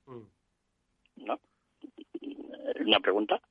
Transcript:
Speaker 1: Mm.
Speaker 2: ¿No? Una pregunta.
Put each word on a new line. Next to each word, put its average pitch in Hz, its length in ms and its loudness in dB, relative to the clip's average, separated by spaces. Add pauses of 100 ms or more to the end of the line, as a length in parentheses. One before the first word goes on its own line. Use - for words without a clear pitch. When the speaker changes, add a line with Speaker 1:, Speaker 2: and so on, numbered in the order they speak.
Speaker 1:
Mm. 123 160 -14 (920)
Speaker 2:
¿No? - 220 -6 (1400)
Una 107 200 6
pregunta. 104 400 2 (120)